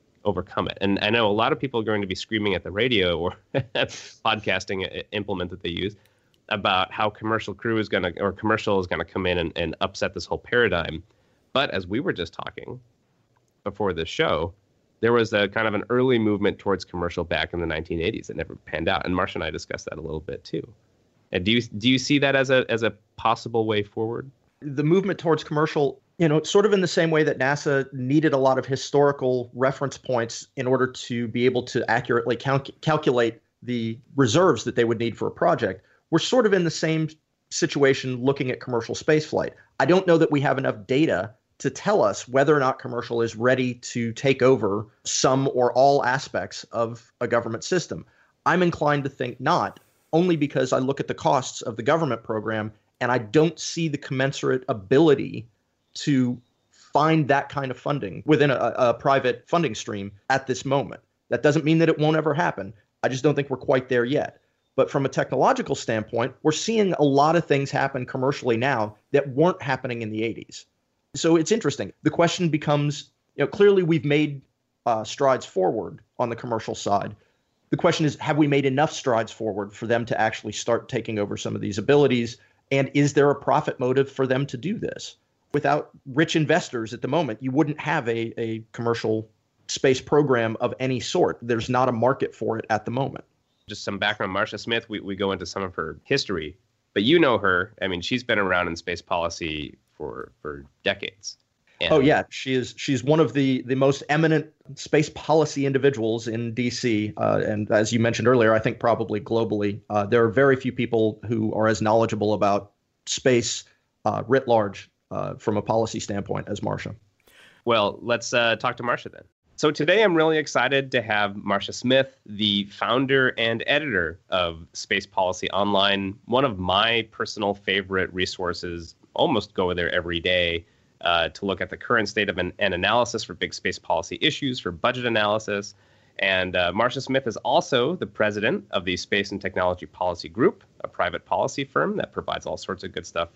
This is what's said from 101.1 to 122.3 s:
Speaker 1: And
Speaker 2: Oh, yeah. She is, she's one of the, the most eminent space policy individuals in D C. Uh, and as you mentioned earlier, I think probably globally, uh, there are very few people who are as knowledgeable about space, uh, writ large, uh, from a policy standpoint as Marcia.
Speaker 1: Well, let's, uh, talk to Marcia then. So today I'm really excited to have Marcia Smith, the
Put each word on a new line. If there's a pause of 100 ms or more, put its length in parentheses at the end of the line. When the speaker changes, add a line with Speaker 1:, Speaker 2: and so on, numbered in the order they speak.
Speaker 1:
And
Speaker 2:
Oh,
yeah.
She
is,
she's
one
of
the,
the
most
eminent (280)
space
policy
individuals
in
D
C.
Uh,
and
as
you
mentioned
earlier,
I
think
probably
globally, (100)
uh,
there
are
very
few
people
who
are
as
knowledgeable
about (340)
space, (400)
uh,
writ
large, (220)
uh,
from
a
policy
standpoint
as
Marcia. (680)
Speaker 1:
Well,
let's,
uh,
talk
to
Marcia
then. (320)
So
today
I'm
really
excited
to
have
Marcia
Smith, (100)
the